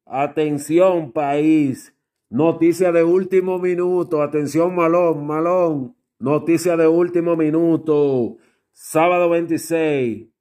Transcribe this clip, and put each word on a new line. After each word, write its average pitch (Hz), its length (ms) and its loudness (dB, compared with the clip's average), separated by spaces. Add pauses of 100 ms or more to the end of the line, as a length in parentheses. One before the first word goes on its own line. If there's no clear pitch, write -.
atención, 151 1080 0
país. 147 840 0 (360)
Noticia 165 600 2
de 170 120 4
último 185 560 0
minuto. 175 640 -2
Atención, 151 500 -2
Malón, 165 540 0
Malón. 160 680 -2 (220)
Noticia 156 580 0
de 165 120 4
último 170 480 0
minuto. 151 1000 0 (360)
Sábado 175 560 0
veintiséis. 156 1000 -2 (140)